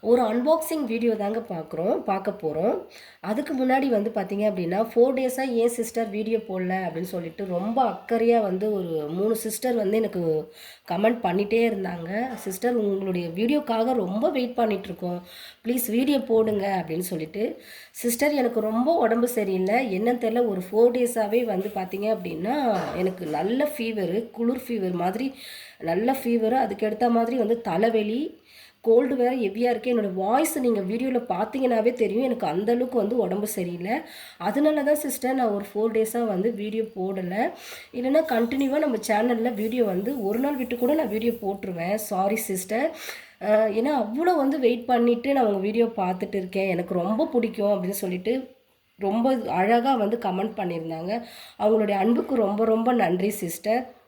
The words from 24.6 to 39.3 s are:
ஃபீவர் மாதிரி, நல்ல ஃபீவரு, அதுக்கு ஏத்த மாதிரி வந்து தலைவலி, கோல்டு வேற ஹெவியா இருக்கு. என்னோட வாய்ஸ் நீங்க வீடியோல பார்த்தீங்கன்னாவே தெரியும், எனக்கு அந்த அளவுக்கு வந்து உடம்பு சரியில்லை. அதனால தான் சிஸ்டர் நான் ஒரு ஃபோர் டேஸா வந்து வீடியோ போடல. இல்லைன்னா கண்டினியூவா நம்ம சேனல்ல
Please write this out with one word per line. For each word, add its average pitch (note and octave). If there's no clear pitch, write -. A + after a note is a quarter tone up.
ஃபீவர் F#3+
மாதிரி, G3
நல்ல F#3
ஃபீவரு, A#3
அதுக்கு G#3+
ஏத்த A3
மாதிரி A#3
வந்து A#3
தலைவலி, A3
கோல்டு B3
வேற B3
ஹெவியா A#3
இருக்கு. A#3+
என்னோட G#3
வாய்ஸ் A#3
நீங்க A#3
வீடியோல A#3+
பார்த்தீங்கன்னாவே A3+
தெரியும், A#3
எனக்கு A#3
அந்த F3+
அளவுக்கு B3
வந்து G#3+
உடம்பு G3+
சரியில்லை. F3+
அதனால C#4+
தான் D4
சிஸ்டர் C4
நான் A#3+
ஒரு G3+
ஃபோர் G#3+
டேஸா A3
வந்து G3+
வீடியோ G#3+
போடல. F#3
இல்லைன்னா C4+
கண்டினியூவா C4
நம்ம C4
சேனல்ல A#3